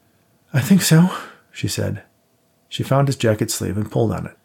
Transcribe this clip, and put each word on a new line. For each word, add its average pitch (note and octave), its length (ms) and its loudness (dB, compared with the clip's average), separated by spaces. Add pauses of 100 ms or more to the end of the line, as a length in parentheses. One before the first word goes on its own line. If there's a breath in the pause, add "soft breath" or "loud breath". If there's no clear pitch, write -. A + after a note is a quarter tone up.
(520)
I C#3 80 2
think F#3+ 220 4
so, E3+ 280 6 (420 loud breath)
she - 160 -8
said. G2+ 340 -6 (640)
She - 140 -10
found C#3 260 0
his C#3 80 -2
jacket A2+ 340 0
sleeve F#2+ 260 -6
and G#2 140 -4
pulled A2 220 0
on E2+ 140 -6
it. - 180 -14